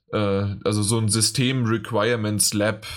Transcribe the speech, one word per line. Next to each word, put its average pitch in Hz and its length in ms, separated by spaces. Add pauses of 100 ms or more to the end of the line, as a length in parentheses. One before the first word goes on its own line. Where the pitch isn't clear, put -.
(140)
Äh, 101 320 (180)
also 104 200
so 113 160
ein 110 100
System 123 560
Requirements 110 880
Lab, 104 320 (120)